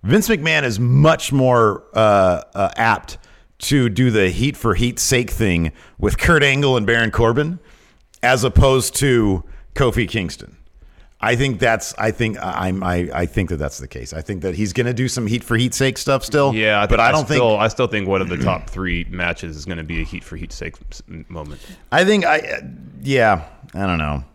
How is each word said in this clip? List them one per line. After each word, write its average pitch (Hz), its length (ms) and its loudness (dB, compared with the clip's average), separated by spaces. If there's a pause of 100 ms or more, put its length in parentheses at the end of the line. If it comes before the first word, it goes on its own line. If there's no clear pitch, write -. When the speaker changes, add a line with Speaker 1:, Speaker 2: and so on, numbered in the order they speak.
Speaker 1:
Vince 175 240 2
McMahon 160 340 0
is 117 160 -2
much 135 540 4
more, 123 500 4 (120)
uh, 101 480 4 (120)
uh, 98 220 -2
apt - 420 0 (420)
to 135 280 0
do 120 240 2
the 98 180 2
heat 120 260 -2
for 110 180 0
heat's 120 280 0
sake 113 280 0
thing 85 420 0 (260)
with - 200 -2
Kurt 160 260 4
Angle 139 320 2
and 107 100 0
Baron 117 240 2
Corbin, 143 480 0 (640)
as 123 220 2
opposed 135 520 4
to 113 460 2 (320)
Kofi 120 340 0
Kingston. - 500 -8 (640)
I 117 120 2
think 127 240 -2
that's, 113 380 0
I 110 120 0
think, 110 320 -2
I, 92 240 -4
I'm, 95 160 -4
I, 90 320 -2
I 85 120 -2
think 92 240 -2
that 82 80 -4
that's 73 200 -6
the 65 80 -14
case. 60 260 -14
I 80 100 -10
think 95 200 -10
that 92 140 -4
he's 101 160 -4
gonna 120 200 -2
do 123 140 -2
some 120 220 -4
heat 117 160 -4
for 117 120 0
heat's 120 200 0
sake 135 200 0
stuff 135 280 -2
still. 139 280 2
Speaker 2:
Yeah, 107 280 2
I 104 60 2
Speaker 1:
but 110 100 4
Speaker 2:
think 113 40 4
Speaker 1:
I 117 80 6
Speaker 2:
I 127 40 4
Speaker 1:
don't 147 160 0
think 151 100 0
Speaker 2:
still, 113 180 4
I 107 120 2
still 120 180 0
think 104 220 -4
one 95 120 2
of 92 80 -2
the 87 100 -4
top 85 300 -2
three 87 400 -6
matches 87 480 -6
is 73 80 -14
gonna 85 200 -8
be 80 160 -6
a 80 40 -4
heat - 200 -12
for - 120 -16
heat's 82 200 -12
sake 82 180 -12 (160)
s-, - 100 -16 (280)
moment. 76 320 -14 (320)
Speaker 1:
I 165 120 4
think 202 200 2
I, 156 160 2
uh, - 200 -8 (420)
yeah, 110 420 2 (280)
I 98 140 -4
don't 87 120 0
know. 73 260 -4 (100)